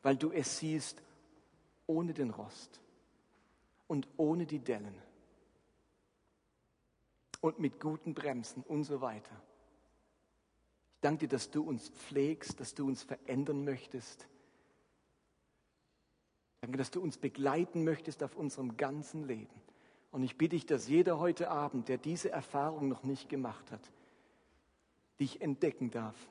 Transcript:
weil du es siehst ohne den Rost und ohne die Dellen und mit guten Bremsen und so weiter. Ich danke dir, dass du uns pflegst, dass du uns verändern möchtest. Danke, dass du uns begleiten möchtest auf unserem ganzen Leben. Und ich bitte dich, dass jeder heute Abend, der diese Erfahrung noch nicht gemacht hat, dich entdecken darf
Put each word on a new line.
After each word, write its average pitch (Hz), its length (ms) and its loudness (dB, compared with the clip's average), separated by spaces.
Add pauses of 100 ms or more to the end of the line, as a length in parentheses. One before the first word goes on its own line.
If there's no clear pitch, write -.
weil 139 140 6
du 156 140 2
es 160 280 0
siehst 156 420 -2 (840)
ohne 165 260 2
den 135 160 0
Rost - 500 -10 (1080)
und 143 200 0 (100)
ohne 160 280 4
die 151 140 -2
Dellen 104 360 -2 (2500)
und 160 180 2
mit 147 200 0
guten 156 340 -2
Bremsen 131 500 -4
und 151 200 0
so 139 180 -2
weiter. 110 340 -6 (1600)
Ich - 60 -8
danke 151 260 2
dir, 135 80 2
dass - 140 -4
du 151 140 0
uns 127 260 -4
pflegst, - 680 -2
dass - 160 -8
du 139 120 -2
uns 131 160 -2
verändern 139 600 -2
möchtest. - 600 -8 (2250)
Danke, 127 160 -4
dass 131 140 0
du 180 100 -2
uns 170 160 -2
begleiten 151 680 2
möchtest 156 400 0
auf 135 120 -6
unserem 131 420 -4
ganzen 147 500 -2
Leben. 110 320 -8 (520)
Und 131 120 0
ich 127 140 -2
bitte 165 180 6
dich, 160 120 0
dass 117 200 2
jeder 170 300 6
heute 170 320 2
Abend, 143 400 0
der 127 80 2
diese 165 320 0
Erfahrung 147 580 0
noch 127 160 0
nicht 135 260 -2
gemacht 127 420 -4
hat, - 200 -12 (1300)
dich - 220 0
entdecken 139 480 2
darf 110 260 -4 (160)